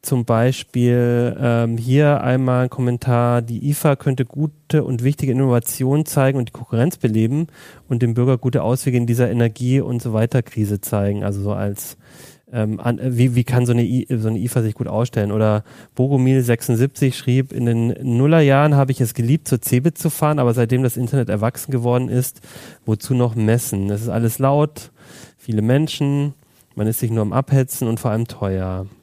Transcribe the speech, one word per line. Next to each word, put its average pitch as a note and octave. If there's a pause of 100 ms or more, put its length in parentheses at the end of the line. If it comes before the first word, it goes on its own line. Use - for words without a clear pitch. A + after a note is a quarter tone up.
zum B2
Beispiel, A#2+
ähm, A#2
hier C#3
einmal B2+
ein B2
Kommentar, A#2+
die A#2
ifa D3
könnte C3
gute D3+
und A#2+
wichtige C3+
Innovationen C3
zeigen C3+
und A#2
die -
Konkurrenz A#2+
beleben A#2 (420)
und B2
dem A#2
Bürger B2
gute B2
Auswege B2
in A#2+
dieser A#2+
Energie- B2
und A#2+
so A2+
weiter A#2
Krise G2+
zeigen. G2+
Also G2+
so G2+
als, G2+ (560)
ähm, G#2+
an, A#2+
äh, B2+
wie, B2
wie A#2+
kann B2
so A#2+
eine A#2
I-, A#2+
so A2
eine G#2+
ifa A#2+
sich A2
gut -
ausstellen? G#2
Oder G#2+ (280)
Bogomil C3
sechsundsiebzig B2
schrieb, C3
in B2
den A#2
Nullerjahren C#3+
habe C3+
ich -
es A2+
geliebt, B2
zur B2
Cebit C3
zu D#3+
fahren, D3+
aber A#2+
seitdem B2
das B2
Internet B2+
erwachsen G#2+
geworden B2
ist, B2 (460)
wozu G#2+
noch B2
Messen? G#2
Es G#2
ist A#2
alles A2+
laut, C#3+ (460)
viele G#2+
Menschen, C#3+ (420)
man G#2+
ist A2
sich A2
nur A2
am G2
Abhetzen C3
und A2+
vor A#2
allem A2+
teuer. F#2+ (180)